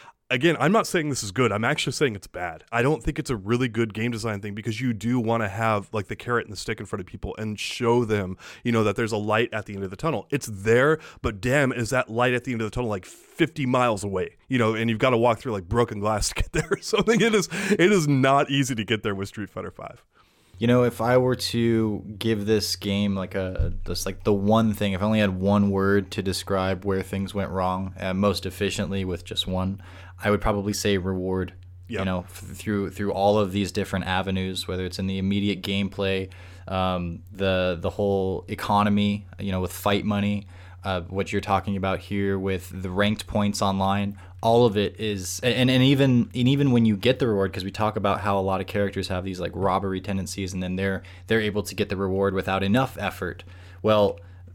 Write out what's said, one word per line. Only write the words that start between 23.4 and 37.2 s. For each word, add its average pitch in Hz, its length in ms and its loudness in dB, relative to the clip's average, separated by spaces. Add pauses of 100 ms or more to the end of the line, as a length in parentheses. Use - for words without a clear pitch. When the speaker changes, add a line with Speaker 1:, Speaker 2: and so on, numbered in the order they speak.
Speaker 2:
just, 90 220 -4
like, - 160 -8
the 107 100 4
one 107 400 4
thing, 101 200 -2
if 90 80 -2
I 104 40 0
only 110 140 2
had 98 200 2
one 101 300 4
word 98 420 2
to 98 120 -4
describe 95 640 -2
where 95 180 0
things 95 320 -6
went 98 160 -4
wrong, 92 480 -2
uh, 95 160 -2
most 98 320 2
efficiently 95 580 -2
with 90 200 -4
just - 200 -4
one, 92 360 -2 (440)
I 104 60 4
would 101 80 4
probably 104 320 0
say 101 260 2
reward. 92 560 -2 (360)
Speaker 1:
Yep. 107 100 -6
Speaker 2:
You 95 60 -2
know, 92 140 0
f-, - 120 -10 (240)
through, 101 360 -2
through 101 200 -4
all 104 280 4
of 98 120 2
these 98 220 0
different 95 320 -2
avenues, 92 640 -2
whether 92 160 -4
it's 90 140 -8
in 95 80 -4
the 95 100 -4
immediate 98 440 0
gameplay, 95 680 -2 (380)
um, 90 640 -2